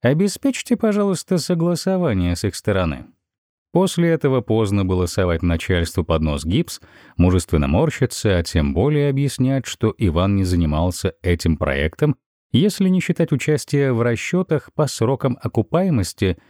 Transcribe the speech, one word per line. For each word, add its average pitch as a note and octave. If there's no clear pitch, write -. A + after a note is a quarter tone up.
Обеспечьте, G3+
пожалуйста, G3+
согласование E3
с -
их G2
стороны». F2
После F3
этого C#3+
поздно G#2
было F2+
совать F2
начальству E2+
под D#2+
нос D2
гипс, G#2+
мужественно E2+
морщиться, A2
а F2
тем E2
более C#3+
объяснять, C3+
что -
Иван F#2
не F#2+
занимался F2
этим E2+
проектом, C#2+
если F#3
не F#3
считать E3
участия C#3+
в A#2
расчётах C#3+
по D3+
срокам B2+
окупаемости A#2